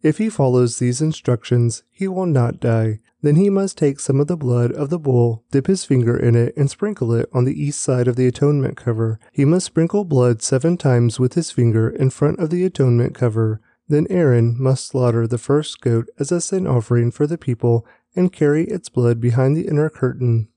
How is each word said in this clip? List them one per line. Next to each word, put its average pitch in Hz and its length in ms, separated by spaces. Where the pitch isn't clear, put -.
If 156 180
he 220 100
follows 123 500
these 123 220
instructions, 120 880
he 190 180
will 185 180
not 127 340
die. 113 400
Then 147 140
he 196 120
must 196 300
take 139 220
some 135 200
of 147 60
the 175 100
blood 123 360
of 147 180
the 175 80
bull, 120 520
dip 135 160
his 190 200
finger 120 280
in 117 200
it, 120 240
and 139 120
sprinkle 196 440
it 117 180
on 123 120
the 135 140
east 147 220
side 127 260
of 123 100
the 127 100
atonement 143 500
cover. 113 420
He 139 140
must 175 180
sprinkle 185 400
blood 123 380
seven 160 340
times 120 420
with 127 140
his 165 180
finger 113 380
in 131 220
front - 280
of 160 120
the 180 160
atonement 123 480
cover. 110 480
Then 151 220
Aaron 123 480
must 131 300
slaughter 120 380
the 117 120
first 147 420
goat 117 380
as 143 120
a 175 120
sin 190 240
offering 120 440
for 147 160
the 160 120
people 117 480
and 185 160
carry 151 340
its 196 260
blood 120 320
behind 131 340
the 175 120
inner 151 200
curtain. 120 680